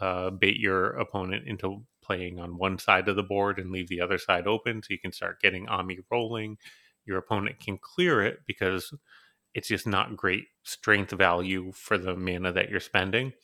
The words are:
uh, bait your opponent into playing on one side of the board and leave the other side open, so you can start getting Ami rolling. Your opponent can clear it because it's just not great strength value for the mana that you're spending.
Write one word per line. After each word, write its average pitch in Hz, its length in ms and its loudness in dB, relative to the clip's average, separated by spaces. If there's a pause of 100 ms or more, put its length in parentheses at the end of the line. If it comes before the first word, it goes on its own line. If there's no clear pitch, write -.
uh, 92 300 0
bait 95 280 4
your 95 320 2
opponent 98 580 -4
into 101 360 -6 (160)
playing 90 380 -6
on 87 180 -10
one 92 220 0
side 95 300 4
of 95 80 2
the 101 80 0
board 101 340 2
and 92 140 -6
leave 92 160 -6
the 87 120 -4
other 90 180 2
side 90 280 2
open, 110 380 0
so - 60 -18
you 107 100 -4
can 92 100 -6
start 92 320 -8
getting 95 260 2
Ami 92 300 -4 (100)
rolling. 113 500 -2 (460)
Your 95 140 -2
opponent 101 400 -2
can 98 200 -6
clear 165 440 2
it - 240 -2
because 95 480 -2 (600)
it's 113 140 -6
just 101 200 0
not 101 280 0
great 92 280 0 (200)
strength 104 480 2
value 92 600 2
for - 260 -2
the 92 160 -2
mana 92 380 -2
that 95 160 2
you're 98 100 -2
spending. 98 540 0 (120)